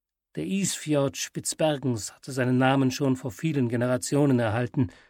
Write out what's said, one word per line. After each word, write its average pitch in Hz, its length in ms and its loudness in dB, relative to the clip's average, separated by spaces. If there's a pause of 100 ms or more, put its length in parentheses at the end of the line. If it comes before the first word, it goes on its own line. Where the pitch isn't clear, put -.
(360)
Der - 100 -6
Isfjord 151 720 -2
Spitzbergens 139 960 -4
hatte - 180 -16
seinen 127 280 2
Namen 131 320 4
schon 131 240 0
vor 131 160 -6
vielen 143 380 0
Generationen 127 720 2
erhalten 120 520 0 (180)